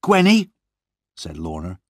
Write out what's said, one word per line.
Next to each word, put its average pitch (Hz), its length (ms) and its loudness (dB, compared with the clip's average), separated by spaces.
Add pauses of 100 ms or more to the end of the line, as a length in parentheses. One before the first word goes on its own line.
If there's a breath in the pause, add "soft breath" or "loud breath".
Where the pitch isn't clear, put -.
Gwenny, 196 480 4 (640)
said 78 200 -16
Lorna 80 540 -12